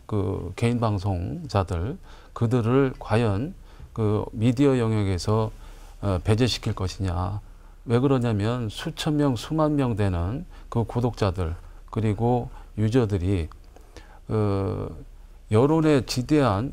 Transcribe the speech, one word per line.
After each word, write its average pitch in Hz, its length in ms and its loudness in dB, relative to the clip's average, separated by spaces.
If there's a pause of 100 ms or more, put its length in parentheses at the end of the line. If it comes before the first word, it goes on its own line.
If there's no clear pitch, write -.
그 95 480 -2
개인 120 240 0
방송자들, 104 1200 -2 (360)
그들을 123 680 2
과연 113 540 0 (400)
그 107 380 0
미디어 127 480 4
영역에서, 107 720 0 (500)
어, 95 220 0
배제시킬 110 500 2
것이냐. 95 680 -4 (460)
왜 117 140 2
그러냐면 120 680 2
수천 151 480 -4
명, 143 180 4
수만 151 400 0
명 127 200 2
되는 98 500 0 (240)
그 117 140 0
구독자들 95 720 0 (340)
그리고 113 600 0 (280)
유저들이, 104 720 2 (760)
어, 98 600 0 (640)
여론에 147 560 4
지대한 123 640 2